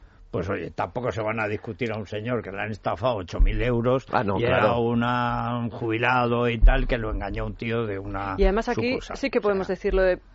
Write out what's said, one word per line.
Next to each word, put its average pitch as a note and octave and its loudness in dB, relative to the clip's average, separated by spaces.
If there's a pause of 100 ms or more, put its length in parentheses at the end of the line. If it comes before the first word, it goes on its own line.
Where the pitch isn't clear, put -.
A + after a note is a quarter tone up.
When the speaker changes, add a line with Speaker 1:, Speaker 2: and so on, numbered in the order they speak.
(320)
Speaker 1:
pues F2+ -2
oye, F#2+ -6
tampoco A2 -4
se G#2 -4
van A2 -2
a G#2+ -2
discutir G#2+ -4
a G#2+ -4
un G2+ -8
señor A2 -4
que - -8
le G2 -8
han G#2+ -4
estafado A2+ -2
ocho F#2 -8
mil G#2+ 4
euros B2 2
Speaker 2:
Ah, B2 2
no, G2 0
Speaker 1:
y - 0
era B2+ 4
Speaker 2:
claro. A#2+ 4
Speaker 1:
una, A#2+ 0
un A#2 -2
jubilado A#2+ 2
y A#2 -2
tal, C3 8
que B2+ 0
lo A2 -4
engañó G#2 -4
un G#2+ -8
tío A#2 -2
de G2 -4
una G2 -6
Speaker 3:
Y G3 2
además G3 2
aquí A#3 -2
Speaker 1:
sucursal. - -6
Speaker 3:
sí C4+ -2
que A#3+ 0
podemos G3 0
Speaker 1:
O - -
sea, F#3+ -2
Speaker 3:
decirlo F#3+ 0
de, F3+ 4 (180)